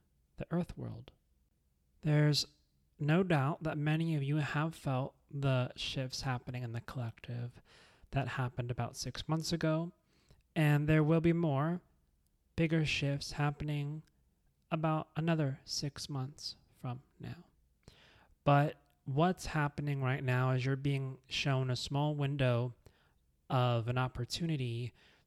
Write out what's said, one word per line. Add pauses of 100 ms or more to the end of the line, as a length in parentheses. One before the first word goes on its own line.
(380)
the
earth
world. (920)
There's (520)
no
doubt
that
many
of
you
have
felt (160)
the
shifts
happening
in
the
collective (500)
that
happened
about
six
months
ago, (640)
and
there
will
be
more (760)
bigger
shifts
happening (680)
about
another
six
months (260)
from (200)
now. (1000)
But (300)
what's
happening
right
now
is
you're
being (100)
shown
a
small
window (760)
of
an
opportunity (320)